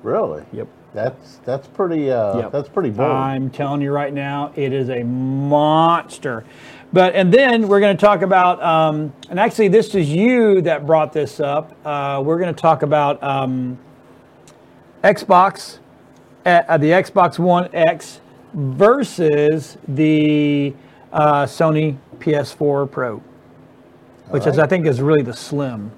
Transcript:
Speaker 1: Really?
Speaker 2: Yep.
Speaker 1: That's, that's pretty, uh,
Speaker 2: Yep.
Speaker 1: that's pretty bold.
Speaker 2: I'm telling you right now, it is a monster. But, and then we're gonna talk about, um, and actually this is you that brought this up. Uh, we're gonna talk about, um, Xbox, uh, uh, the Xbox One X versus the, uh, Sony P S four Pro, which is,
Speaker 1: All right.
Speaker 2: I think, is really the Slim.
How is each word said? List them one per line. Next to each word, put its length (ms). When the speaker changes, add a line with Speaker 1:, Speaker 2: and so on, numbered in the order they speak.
Speaker 1:
Really? 500
Speaker 2:
Yep. 160
Speaker 1:
That's, 500
that's 220
pretty, 420
uh, 300
Speaker 2:
Yep. 120
Speaker 1:
that's 180
pretty 200
bold. 220
Speaker 2:
I'm 400
telling 300
you 100
right 220
now, 420
it 180
is 160
a 140
monster. 1400
But, 220
and 180
then 340
we're 140
gonna 160
talk 240
about, 420
um, 480
and 100
actually 280
this 260
is 160
you 520
that 260
brought 240
this 300
up. 340
Uh, 400
we're 140
gonna 140
talk 280
about, 400
um, 560
Xbox, 760
uh, 220
uh, 100
the 140
Xbox 480
One 340
X 460
versus 1200
the, 880
uh, 320
Sony 520
P 140
S 180
four 360
Pro, 340
which 140
is, 40
Speaker 1:
All 60
right. 100
Speaker 2:
I 40
think, 180
is 160
really 220
the 100
Slim. 640